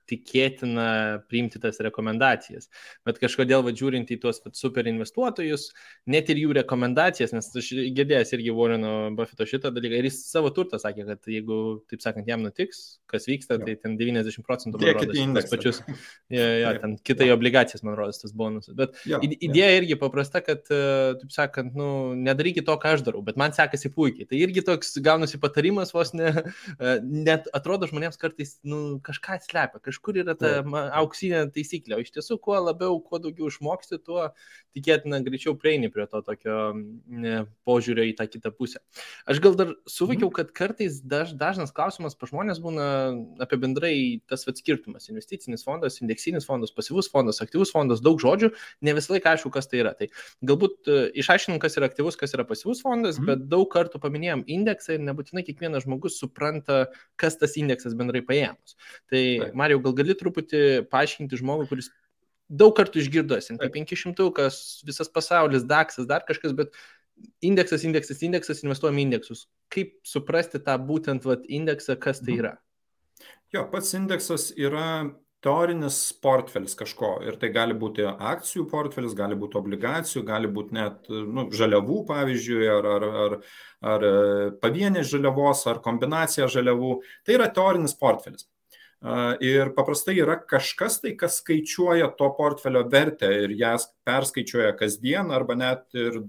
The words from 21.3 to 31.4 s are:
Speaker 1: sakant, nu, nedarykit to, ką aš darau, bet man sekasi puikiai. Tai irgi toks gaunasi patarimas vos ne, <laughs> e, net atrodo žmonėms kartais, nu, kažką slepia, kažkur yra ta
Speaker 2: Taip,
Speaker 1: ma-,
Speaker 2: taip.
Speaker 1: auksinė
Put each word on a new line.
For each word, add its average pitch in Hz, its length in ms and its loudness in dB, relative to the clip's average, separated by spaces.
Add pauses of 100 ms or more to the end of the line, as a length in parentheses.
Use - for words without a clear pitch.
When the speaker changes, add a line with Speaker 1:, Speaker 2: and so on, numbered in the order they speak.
Speaker 1:
sakant, 135 440 -2
nu, 143 140 -4 (260)
nedarykit 147 500 0
to, 156 100 4
ką 156 220 2
aš 127 80 -2
darau, 110 180 -4
bet 110 140 -6
man 147 160 2
sekasi 143 400 0
puikiai. 143 340 0
Tai 135 120 -2
irgi 185 260 2
toks - 340 -2
gaunasi 156 400 4
patarimas 175 540 0
vos 170 200 0
ne, 165 160 2
<laughs> 165 500 -6
e, 127 200 2
net 151 520 0
atrodo 165 360 -2
žmonėms 156 320 -6
kartais, 156 420 -8
nu, 147 380 -6
kažką 151 420 -10
slepia, - 380 -4
kažkur 190 380 -6
yra 170 160 -2
ta 160 240 2
Speaker 2:
Taip, 139 80 -2
Speaker 1:
ma-, 143 220 -4
Speaker 2:
taip. 143 100 -2
Speaker 1:
auksinė 160 540 0